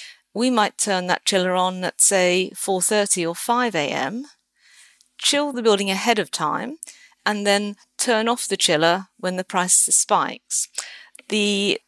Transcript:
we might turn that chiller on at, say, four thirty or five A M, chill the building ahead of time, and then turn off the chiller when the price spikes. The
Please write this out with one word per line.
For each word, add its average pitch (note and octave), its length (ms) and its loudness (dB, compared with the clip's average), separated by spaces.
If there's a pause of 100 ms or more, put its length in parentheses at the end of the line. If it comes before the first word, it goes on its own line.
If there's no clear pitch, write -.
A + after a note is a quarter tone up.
(360)
we A#3+ 140 0
might A3 300 0
turn F#3 260 -2
that F3+ 200 -2
chiller F#3 280 0
on F#3 300 0
at, - 180 -2
say, F#3 540 2
four F#3+ 260 -2
thirty G3+ 420 0
or E3 120 -4
five A#3+ 400 -2
A D3 140 0
M, G3+ 360 -6 (920)
chill C#4+ 340 0
the A#3+ 80 -4
building G3+ 300 2
ahead G3+ 260 0
of F3+ 140 -2
time, G3 480 -4 (440)
and G3+ 220 -2
then G3+ 300 0 (240)
turn A3+ 280 0
off A#3+ 200 -2
the G3 100 -4
chiller E3+ 520 2 (100)
when F#3 160 -4
the F#3 80 -4
price F3+ 320 0
spikes. - 920 0 (600)
The G3+ 580 0